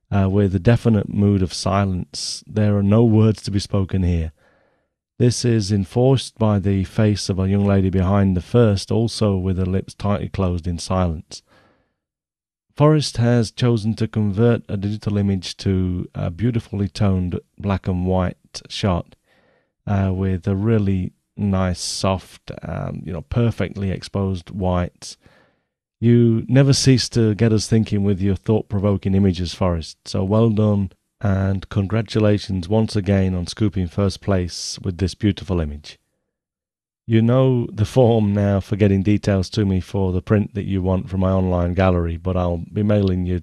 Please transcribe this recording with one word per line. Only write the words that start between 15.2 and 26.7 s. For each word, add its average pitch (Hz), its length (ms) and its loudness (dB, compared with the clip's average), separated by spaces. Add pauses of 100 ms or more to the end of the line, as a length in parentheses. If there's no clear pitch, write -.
to 92 560 -2
a 98 160 -6
beautifully 101 600 -4
toned 92 500 -2 (180)
black 98 300 -4
and 90 180 -2
white 92 600 -4
shot, - 480 -4 (720)
uh, 98 260 0
with 92 360 -2
a 98 60 0
really 98 580 0 (240)
nice, 95 420 0
soft, - 720 -6 (120)
um, 95 420 -8
you 92 80 -8
know, 87 80 -10
perfectly 101 720 -2
exposed 95 580 -6
whites. 90 640 -4 (840)
You 117 480 4
never 135 240 4